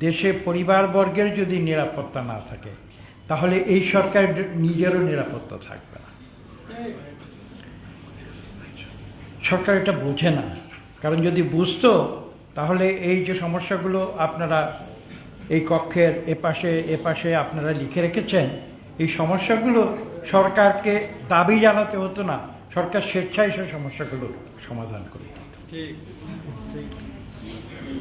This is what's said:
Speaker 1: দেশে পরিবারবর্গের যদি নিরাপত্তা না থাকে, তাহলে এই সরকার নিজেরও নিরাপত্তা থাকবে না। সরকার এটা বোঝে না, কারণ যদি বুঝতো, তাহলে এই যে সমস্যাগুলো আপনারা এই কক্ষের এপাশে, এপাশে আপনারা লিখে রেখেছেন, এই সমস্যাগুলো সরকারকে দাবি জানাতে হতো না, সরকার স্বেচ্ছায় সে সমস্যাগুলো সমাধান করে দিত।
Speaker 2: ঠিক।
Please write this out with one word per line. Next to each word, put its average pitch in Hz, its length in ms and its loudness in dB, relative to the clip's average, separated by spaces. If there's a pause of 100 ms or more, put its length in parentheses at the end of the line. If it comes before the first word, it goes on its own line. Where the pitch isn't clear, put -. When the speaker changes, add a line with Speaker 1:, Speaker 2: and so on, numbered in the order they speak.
Speaker 1:
দেশে 165 260 2 (160)
পরিবারবর্গের 190 840 4 (100)
যদি 180 180 0 (120)
নিরাপত্তা 139 520 -2 (100)
না 107 60 -8 (120)
থাকে, 104 240 -14 (560)
তাহলে 170 260 2 (180)
এই 185 80 8 (120)
সরকার 196 300 4 (400)
নিজেরও 175 460 4
নিরাপত্তা 127 460 -4 (120)
থাকবে - 360 -16
না। - 60 -20 (3500)
সরকার 185 320 2
এটা 190 120 0 (120)
বোঝে 143 320 2
না, 117 80 -2 (560)
কারণ 156 160 0 (100)
যদি 175 140 2 (140)
বুঝতো, 180 360 4 (640)
তাহলে 180 280 2 (240)
এই 185 180 4
যে 185 60 -2 (100)
সমস্যাগুলো 180 560 0 (260)
আপনারা 160 340 0 (960)
এই 160 60 4 (100)
কক্ষের 165 420 4 (200)
এপাশে, 165 380 -2 (240)
এপাশে 165 340 -2 (140)
আপনারা 156 280 -2 (100)
লিখে 135 240 -4
রেখেছেন, 175 420 2 (540)
এই 160 80 2 (100)
সমস্যাগুলো 220 640 4 (500)
সরকারকে 202 640 6 (400)
দাবি 175 320 6
জানাতে 208 380 4
হতো 190 180 -4 (100)
না, 131 60 -2 (380)
সরকার 180 260 0 (100)
স্বেচ্ছায় 185 440 2
সে 185 80 -4 (120)
সমস্যাগুলো 131 520 -6 (380)
সমাধান 110 460 -8
করে 95 160 -16
দিত। - 100 -16 (340)
Speaker 2:
ঠিক। 160 240 -10 (2000)